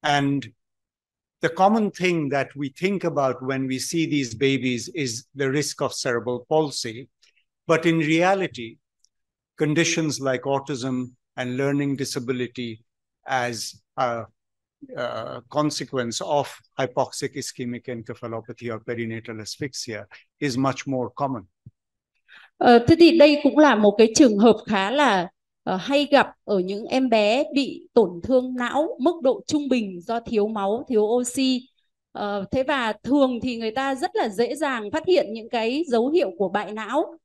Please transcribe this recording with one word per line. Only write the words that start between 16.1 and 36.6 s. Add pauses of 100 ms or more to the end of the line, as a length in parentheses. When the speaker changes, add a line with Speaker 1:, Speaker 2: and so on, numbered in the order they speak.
Speaker 1:
of (300)
hypoxic
ischemic
encephalopathy
or
perinatal
asphyxia (340)
is
much
more
common. (1120)
Speaker 2:
Ờ, (100)
thế
thì
đây
cũng
là
một
cái
trường
hợp (100)
khá
là, (360)
ờ,
hay
gặp (180)
ở
những
em
bé (100)
bị
tổn (120)
thương
não (120)
mức
độ
trung
bình
do
thiếu
máu,
thiếu
oxy. (440)
Ờ,
thế
và (100)
thường
thì
người
ta
rất
là
dễ
dàng
phát
hiện
những
cái
dấu
hiệu
của
bại